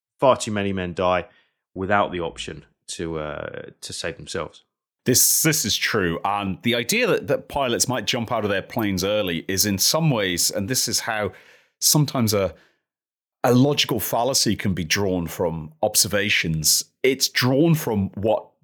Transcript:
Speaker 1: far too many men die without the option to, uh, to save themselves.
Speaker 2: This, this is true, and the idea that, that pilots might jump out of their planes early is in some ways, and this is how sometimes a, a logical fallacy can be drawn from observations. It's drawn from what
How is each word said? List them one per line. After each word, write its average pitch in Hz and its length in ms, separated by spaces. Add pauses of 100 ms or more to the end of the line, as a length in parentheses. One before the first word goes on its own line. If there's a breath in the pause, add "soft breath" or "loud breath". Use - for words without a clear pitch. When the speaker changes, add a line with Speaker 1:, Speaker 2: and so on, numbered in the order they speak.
(200)
Speaker 1:
far 131 160
too - 160
many 101 200
men 90 220
die 90 320 (480 soft breath)
without 95 380
the 87 80
option 80 440 (240)
to, 82 300
uh, 73 440 (180)
to - 120
save 82 260
themselves. 78 440 (420)
Speaker 2:
This, - 380
this 156 220
is 101 120
true, 87 480
and 98 380
the 117 140
idea 202 320
that, 151 180
that - 220
pilots 120 400
might 123 180
jump 117 240
out 113 140
of 101 60
their 95 120
planes 101 400
early 95 460
is 95 180
in 101 120
some 160 320
ways, 98 400
and 98 180
this 127 180
is 110 140
how 107 320 (480 loud breath)
sometimes 131 540
a, 98 200 (880 soft breath)
a 127 120
logical 131 440
fallacy 120 560
can 95 200
be 85 100
drawn 92 420
from 80 460 (100)
observations. 95 1000 (180)
It's 131 260
drawn 135 460
from 107 360
what 104 360 (180)